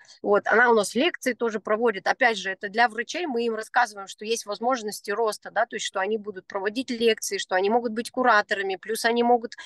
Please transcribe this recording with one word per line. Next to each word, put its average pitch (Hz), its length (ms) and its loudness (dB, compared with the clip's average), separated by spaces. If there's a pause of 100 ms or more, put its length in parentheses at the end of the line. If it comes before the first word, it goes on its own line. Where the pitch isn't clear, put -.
(240)
Вот, 202 240 2
она 240 240 6
у 233 40 6
нас 202 200 0
лекции 262 380 0
тоже 220 260 -4
проводит. 214 480 -2
Опять 226 300 2
же, 190 140 -6
это 196 180 -10
для 226 200 4
врачей, 233 380 -6
мы 240 180 -2
им 226 100 0
рассказываем, 220 520 -2
что - 180 -14
есть 226 200 -4
возможности 214 680 -4
роста, 208 400 -2
да, 202 140 2
то 233 120 -8
есть - 100 -6
что - 140 -6
они 214 160 0
будут 196 300 -12
проводить 208 440 -6
лекции, 220 480 0
что 190 160 -4
они 196 140 2
могут 233 240 0
быть 233 180 -6
кураторами, 208 640 2
плюс 220 280 -6
они 233 180 4
могут, 240 300 2 (120)